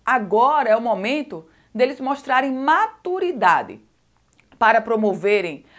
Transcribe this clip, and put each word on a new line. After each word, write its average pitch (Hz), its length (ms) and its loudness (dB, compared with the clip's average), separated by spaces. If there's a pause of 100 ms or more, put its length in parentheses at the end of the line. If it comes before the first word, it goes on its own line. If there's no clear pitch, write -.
agora 240 640 2
é 220 60 4
o 233 40 2
momento 220 680 -4 (260)
deles 254 260 0
mostrarem 262 520 -2
maturidade 277 1300 0 (760)
para 226 220 4
promoverem 202 840 -2 (140)